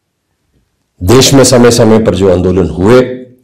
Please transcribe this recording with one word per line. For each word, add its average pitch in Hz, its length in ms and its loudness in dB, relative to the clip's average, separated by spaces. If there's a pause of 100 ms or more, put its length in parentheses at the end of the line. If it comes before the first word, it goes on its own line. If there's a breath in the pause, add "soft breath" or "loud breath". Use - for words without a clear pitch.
(1000)
देश 117 320 0
में 131 100 4
समय 120 280 2
समय 110 280 0
पर 104 160 -2
जो 92 180 0
आंदोलन 90 360 -2
हुए, 95 300 0 (440)